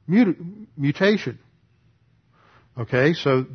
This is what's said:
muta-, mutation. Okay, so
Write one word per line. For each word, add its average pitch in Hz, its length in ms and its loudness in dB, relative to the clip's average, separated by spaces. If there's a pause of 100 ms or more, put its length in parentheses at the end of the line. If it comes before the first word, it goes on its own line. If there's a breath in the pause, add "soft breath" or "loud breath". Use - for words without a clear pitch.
muta-, 196 300 2 (400)
mutation. 151 640 -2 (1400 soft breath)
Okay, 127 360 0
so 131 420 0